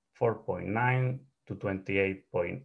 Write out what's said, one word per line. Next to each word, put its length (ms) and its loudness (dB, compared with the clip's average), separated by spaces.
four 200 2
point 340 -6
nine 500 2
to 100 -8
twenty-eight 760 0
point 340 -2